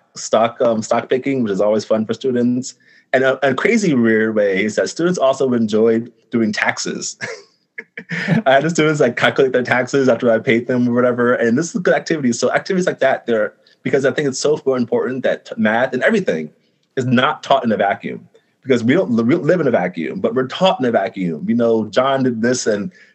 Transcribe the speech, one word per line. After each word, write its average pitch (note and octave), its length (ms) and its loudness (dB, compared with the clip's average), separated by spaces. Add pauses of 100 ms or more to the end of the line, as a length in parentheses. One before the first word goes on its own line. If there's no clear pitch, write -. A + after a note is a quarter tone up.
(160)
stock, A2+ 460 0
um, A2+ 200 2
stock A#2 280 -4
picking, C3 340 -2
which G#2 80 -2
is F#2+ 80 -2
always G#2+ 240 2
fun A2 220 0
for A2+ 80 -4
students. B2 640 -2 (360)
And C3 140 2
a, C3 240 0
a C3 40 0
crazy G3+ 400 0
weird A2 420 2
way G2+ 280 0
is A2 140 -4
that F#2+ 120 0
students F3 300 -2
also C3+ 320 0
enjoyed A2+ 600 0 (180)
doing A2 220 0
taxes. - 680 -6
<laughs> - 920 -16 (340)
I - 80 6
had C#3 100 4
the D#3+ 60 -2
students, D#3 320 2
like, A#2+ 160 2
calculate C3 340 2
their B2 120 0
taxes B2+ 440 0
after A#2+ 240 2
I A2 80 2
paid A#2+ 280 0
them B2 200 0
or A#2+ 60 0
whatever. B2 400 2
And A#2 240 2
this E3+ 120 -2
is - 60 -10
a G3 40 -4
good F3+ 140 2
activity. C#3+ 400 0
So - 180 -2
activities F3+ 360 -2
like C#3+ 120 -4
that, C3 260 0
they're A2 280 -2 (360)
because C#3 160 2
I B2+ 60 2
think D3 160 -2
it's B2+ 120 -4
so D3+ 160 0 (200)
important A#2+ 480 -2
that F#2 220 -2
t-, - 120 -14
math A2+ 360 0
and B2+ 100 -2
everything E2 480 0 (440)
is B2+ 100 -2
not B2+ 380 0
taught C#3 200 2
in A#2 80 0
a G2 60 0
vacuum, G2 500 -4 (340)
because A#2+ 220 0
we B2+ 100 2
don't E3+ 180 0
li-, A2+ 120 2
we A#2+ 120 2
don't E3 100 -2
live E3+ 160 2
in - 60 0
a A#2 40 2
vacuum, F2+ 480 -2
but A2+ 160 -2
we're B2+ 120 0
taught F#3+ 320 0
in B2+ 60 -2
a A#2+ 60 0
vacuum. F#2+ 580 -2
You A#2 60 0
know, A2+ 340 2
John C3 340 0
did A#2 180 -2
this B2 260 0
and G2+ 240 -2 (240)